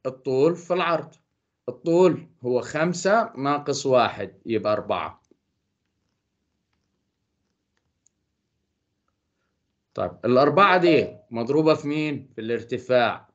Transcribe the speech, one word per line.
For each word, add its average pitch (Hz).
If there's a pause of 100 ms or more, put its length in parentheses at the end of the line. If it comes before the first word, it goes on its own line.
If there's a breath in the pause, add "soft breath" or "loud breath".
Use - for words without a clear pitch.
الطول 135
في 180
العرض. 170 (540)
الطول 170 (140)
هو 123
خمسة 175
ناقص 143
واحد 110
يبقى 107
أربعة. 95 (4000)
طيب، 95 (140)
الأربعة 147
دي 160 (140)
مضروبة 143
في 143
مين؟ 151
في 113
الارتفاع 117